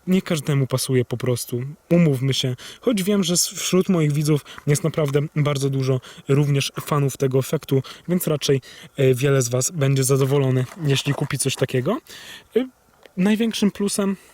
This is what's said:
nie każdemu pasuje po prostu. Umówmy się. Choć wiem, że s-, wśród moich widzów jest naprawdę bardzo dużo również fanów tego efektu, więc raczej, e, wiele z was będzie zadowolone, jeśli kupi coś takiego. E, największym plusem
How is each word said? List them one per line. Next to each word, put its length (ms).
nie 160
każdemu 440
pasuje 380
po 120
prostu. 460
Umówmy 440
się. 220
Choć 220
wiem, 220
że 100
s-, 140
wśród 400
moich 240
widzów 320
jest 180
naprawdę 360
bardzo 340
dużo 300
również 520
fanów 360
tego 220
efektu, 440
więc 180
raczej, 340
e, 180
wiele 280
z 60
was 220
będzie 340
zadowolone, 600
jeśli 280
kupi 240
coś 180
takiego. 420
E, 120
największym 540
plusem 460